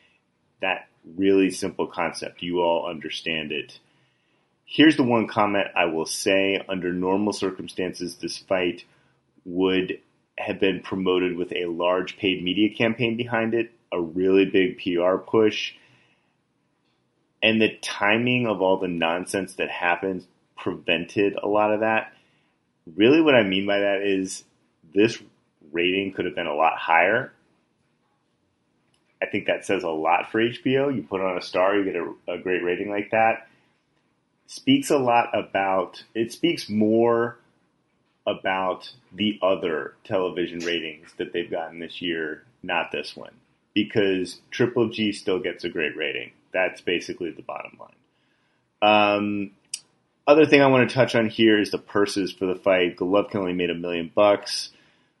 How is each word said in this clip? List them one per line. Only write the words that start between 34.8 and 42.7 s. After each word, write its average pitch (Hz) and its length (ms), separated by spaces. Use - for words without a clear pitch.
a 147 80
lot 117 340
about, 95 720
it 113 180
speaks 165 360
more 113 680
about 95 640
the 104 300
other 85 520
television 87 560
ratings 80 560
that 92 160
they've 85 180
gotten 82 280
this 85 240
year, 80 420
not 87 300